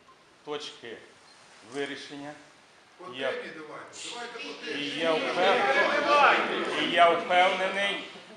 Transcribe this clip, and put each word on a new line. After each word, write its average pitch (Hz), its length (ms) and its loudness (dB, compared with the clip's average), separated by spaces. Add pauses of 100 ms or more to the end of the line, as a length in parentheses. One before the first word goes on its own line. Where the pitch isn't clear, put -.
(440)
точки 131 520 -12 (800)
вирішення. 143 580 -8 (840)
І - 20 -10
я... 135 120 -4 (1500)
і 147 60 -6 (140)
я 165 160 0
впев-, - 1700 2
і 151 80 -2
я 170 200 8
впевнений, 185 920 2 (320)